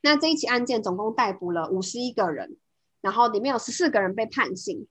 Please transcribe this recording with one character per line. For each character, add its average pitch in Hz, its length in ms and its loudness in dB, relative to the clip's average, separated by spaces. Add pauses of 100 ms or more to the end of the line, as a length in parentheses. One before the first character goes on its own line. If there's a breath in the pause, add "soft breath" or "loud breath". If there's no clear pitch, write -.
那 294 140 6
这 311 160 2
一 302 40 2
起 - 120 -2
案 240 180 2
件 240 160 0
总 185 160 -2
共 214 160 -2
逮 220 180 2
捕 185 200 -6
了 160 180 -2
五 190 140 0
十 226 160 -6
一 247 120 -4
个 190 200 0
人， 110 260 -10 (420)
然 196 140 0
后 233 160 6
里 208 100 0
面 262 140 0
有 226 60 0
十 240 120 -8
四 320 200 2
个 214 100 4
人 190 140 0
被 220 100 0
判 220 300 -2
刑。 185 360 -8